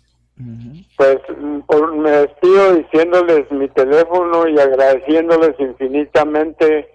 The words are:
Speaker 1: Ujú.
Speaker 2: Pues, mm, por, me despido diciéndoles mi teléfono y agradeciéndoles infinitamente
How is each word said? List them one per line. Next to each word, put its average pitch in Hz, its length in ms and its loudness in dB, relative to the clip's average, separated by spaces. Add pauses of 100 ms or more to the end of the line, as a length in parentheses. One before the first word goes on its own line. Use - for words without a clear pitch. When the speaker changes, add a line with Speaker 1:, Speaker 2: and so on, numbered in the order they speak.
(380)
Speaker 1:
Ujú. 120 440 -20 (160)
Speaker 2:
Pues, 135 220 2 (200)
mm, 147 220 -8
por, 156 340 -2
me 151 160 -2
despido 180 640 2
diciéndoles 170 760 0
mi 139 180 -4
teléfono 165 800 0
y 151 100 2
agradeciéndoles 143 1000 2
infinitamente 151 1400 -2